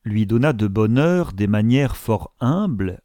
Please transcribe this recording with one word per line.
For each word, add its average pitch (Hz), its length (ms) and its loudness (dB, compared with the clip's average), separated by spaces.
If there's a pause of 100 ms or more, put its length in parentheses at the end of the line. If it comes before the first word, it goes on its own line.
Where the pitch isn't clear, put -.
lui 107 220 0
donna 120 260 2
de 107 140 0
bonne 110 320 2
heure 165 340 2
des 101 140 -2
manières 113 500 2
fort - 440 -6
humbles, 139 640 -2